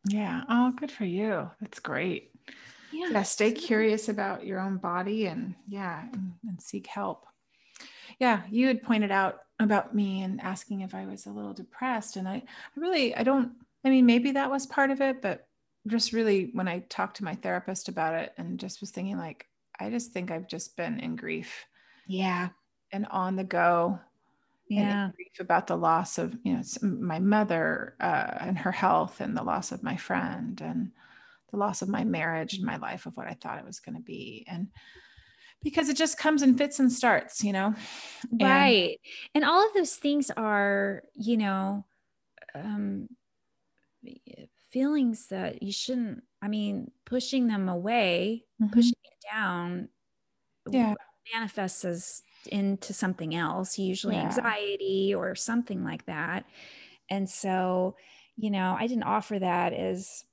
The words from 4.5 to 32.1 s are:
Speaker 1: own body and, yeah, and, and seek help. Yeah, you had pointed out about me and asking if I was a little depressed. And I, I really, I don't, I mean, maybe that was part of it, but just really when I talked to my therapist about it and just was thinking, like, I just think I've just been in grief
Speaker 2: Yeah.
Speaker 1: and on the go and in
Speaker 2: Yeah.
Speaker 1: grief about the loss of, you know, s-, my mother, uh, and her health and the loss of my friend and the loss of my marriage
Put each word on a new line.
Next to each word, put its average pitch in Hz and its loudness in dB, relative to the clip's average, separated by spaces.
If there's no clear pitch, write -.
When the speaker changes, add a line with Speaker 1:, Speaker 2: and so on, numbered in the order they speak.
Speaker 1:
own 190 -2
body 190 0
and, 165 -4
yeah, 190 -8
and, 190 -6
and 180 -8
seek - -10
help. - -8
Yeah, 226 4
you 240 6
had 254 4
pointed 214 2
out 196 2
about 240 4
me 190 0
and 190 -4
asking 196 -6
if 190 -10
I 190 -8
was 196 -12
a 202 -12
little 202 -10
depressed. 226 -6
And 185 -4
I, 196 -4
I 254 -8
really, 320 2
I 233 -2
don't, 254 2
I 262 6
mean, 254 10
maybe 240 6
that 277 0
was 277 -2
part 277 4
of 269 0
it, 269 2
but - -4
just 220 0
really 208 2
when 185 -2
I 175 -2
talked - -4
to 202 -6
my 170 -4
therapist 185 -4
about 160 -2
it - -4
and 175 -8
just 190 -10
was 196 -12
thinking, 190 -6
like, 165 -10
I 190 -8
just 233 -6
think 180 -6
I've 165 -6
just - -10
been 165 -4
in - -6
grief - -8
Speaker 2:
Yeah. 185 -2
Speaker 1:
and 196 -4
on 190 -2
the 190 -2
go 175 2
and 208 2
in 208 6
Speaker 2:
Yeah. 202 0
Speaker 1:
grief - -18
about 175 2
the 170 0
loss 165 2
of, 165 -4
you - 0
know, - -2
s-, - -8
my 175 -2
mother, 185 2
uh, - 0
and 175 -2
her 185 -2
health 170 2
and - -4
the - -4
loss - -4
of - -10
my 170 -4
friend 175 -4
and 165 -4
the 208 -6
loss 202 -2
of 190 -4
my 208 -2
marriage 165 -2